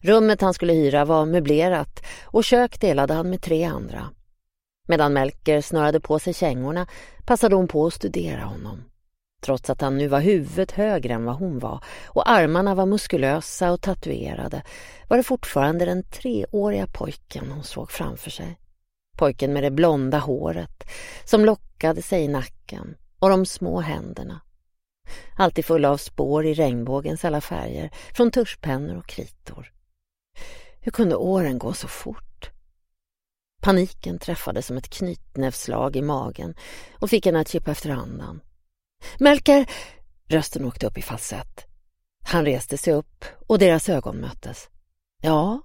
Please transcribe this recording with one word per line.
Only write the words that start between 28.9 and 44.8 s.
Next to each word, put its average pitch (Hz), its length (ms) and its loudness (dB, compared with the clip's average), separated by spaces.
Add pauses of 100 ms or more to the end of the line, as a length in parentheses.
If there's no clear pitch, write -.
och 175 100 -14
kritor. - 680 -16 (1080)
Hur - 120 -6
kunde 175 240 2
åren 160 420 0
gå - 140 -6
så - 160 -10
fort? - 640 -14 (1120)
Paniken 185 560 0
träffade - 440 -6
som 127 140 -8
ett - 140 -10
knytnävsslag 135 1080 -6
i 131 60 -2
magen 147 520 -6 (380)
och - 180 -4
fick 214 160 4
henne 165 140 4
att 156 80 0
kippa - 220 -4
efter 147 200 -6
andan. 131 500 -8 (800)
"Melker!" 285 520 6 (580)
Rösten 151 360 0
åkte 120 220 -6
upp - 120 -4
i - 40 -8
falsett. - 640 -12 (580)
Han 170 200 2
reste 139 340 -2
sig 165 140 2
upp - 320 -2 (220)
och 220 120 4
deras 175 300 6
ögon 151 320 -2
möttes. - 480 -14 (540)